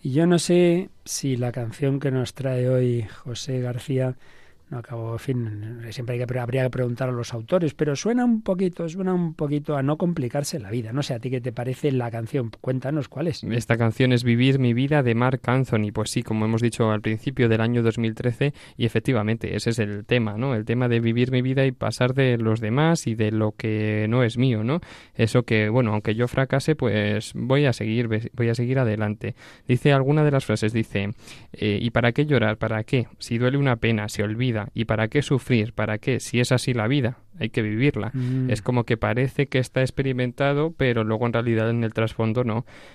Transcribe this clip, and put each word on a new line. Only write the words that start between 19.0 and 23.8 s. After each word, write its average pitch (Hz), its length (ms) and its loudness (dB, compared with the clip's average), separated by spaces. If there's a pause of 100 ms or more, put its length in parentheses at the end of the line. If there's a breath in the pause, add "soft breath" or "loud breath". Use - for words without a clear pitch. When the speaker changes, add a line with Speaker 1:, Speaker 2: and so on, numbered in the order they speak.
Speaker 2:
ese 104 160 -2
es 113 80 -2
el 104 280 -4
tema, 110 320 0
¿no? 131 160 -2
El 107 100 -2
tema 123 240 0
de 117 100 2
vivir 117 320 2
mi 127 120 2
vida 131 240 0
y 131 60 0
pasar 123 420 -2
de 127 240 2
los 110 220 0
demás 147 460 2
y 117 80 -2
de 107 180 0
lo 107 200 2
que 107 560 -2